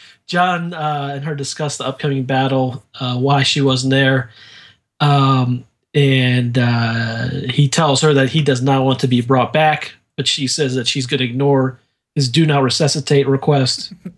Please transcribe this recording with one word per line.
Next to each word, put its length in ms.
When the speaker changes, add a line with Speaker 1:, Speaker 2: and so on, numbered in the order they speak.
Speaker 1:
Jon, 480
uh, 420
and 100
her 100
discuss 420
the 80
upcoming 380
battle, 600
uh, 180
why 260
she 180
wasn't 300
there. 400
Um, 680
and, 640
uh, 720
he 180
tells 340
her 120
that 160
he 120
does 200
not 220
want 160
to 80
be 140
brought 320
back, 400
but 120
she 200
says 280
that 120
she's 180
gonna 180
ignore 560
his 140
do 160
not 180
resuscitate 640
request. 680
Speaker 2:
<laughs> 60